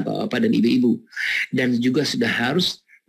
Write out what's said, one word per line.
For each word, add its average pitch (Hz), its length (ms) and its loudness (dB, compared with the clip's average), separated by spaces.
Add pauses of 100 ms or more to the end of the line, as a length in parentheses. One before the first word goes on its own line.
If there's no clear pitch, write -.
bapak-bapak, 104 400 -4
dan 110 80 2
ibu-ibu. 120 480 2 (480)
Dan 127 260 0
juga 127 300 0
sudah 113 240 -2
harus 147 520 -2 (260)